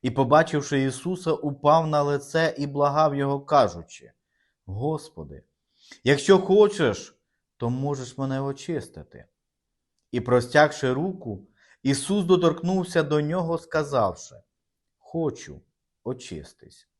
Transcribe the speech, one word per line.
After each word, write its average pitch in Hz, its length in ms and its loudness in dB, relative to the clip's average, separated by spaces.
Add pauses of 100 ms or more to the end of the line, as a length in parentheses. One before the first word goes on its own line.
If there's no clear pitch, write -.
І, 123 100 -2
побачивши 139 720 2
Ісуса, 160 500 -4
упав 151 540 2
на 147 140 2
лице 143 560 0
і 143 100 -4
благав 143 480 2
його, 139 260 -2
кажучи: 104 720 0 (540)
«Господи, 95 800 -8 (600)
якщо 185 360 6
хочеш, 190 800 2 (380)
то 120 120 -4
можеш 131 480 -6
мене 135 240 -4
очистити». 139 840 -10 (840)
І, 120 100 -4
простягши 127 720 2
руку, 139 540 -6 (360)
Ісус 202 420 0
доторкнувся 175 760 2
до 151 180 0
нього, 165 360 -4
сказавши: 139 800 -4 (600)
«Хочу, - 640 -8 (420)
очистись». - 840 -14 (100)